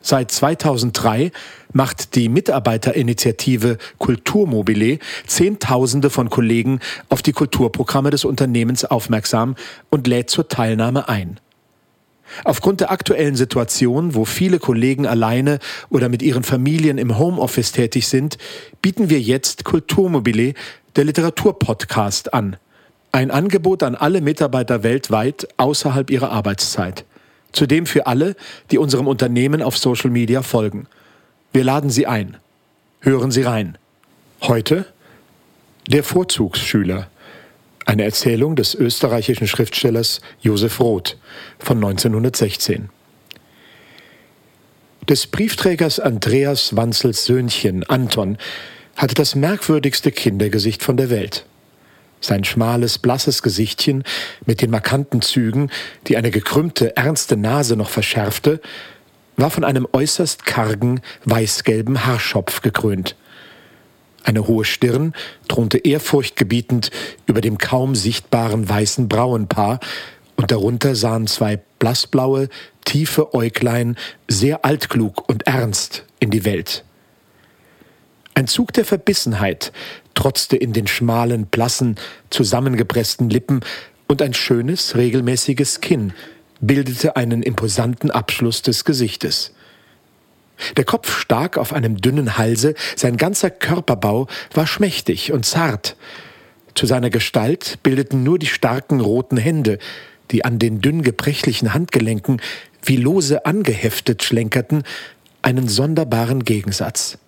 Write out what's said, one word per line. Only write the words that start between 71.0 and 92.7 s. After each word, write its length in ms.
zwei 320
blassblaue, 720
tiefe 500
Äuglein 600
sehr 380
altklug 640
und 160
ernst 600
in 120
die 120
Welt. 400
Ein 140
Zug 260
der 120
Verbissenheit 840
trotzte 420
in 160
den 140
schmalen, 580
blassen, 500
zusammengepressten 1000
Lippen, 300
und 160
ein 100
schönes, 640
regelmäßiges 840
Kinn 320
bildete 540
einen 280
imposanten 640
Abschluss 540
des 220
Gesichtes. 680
Der 80
Kopf 280
stak 440
auf 160
einem 240
dünnen 400
Halse, 380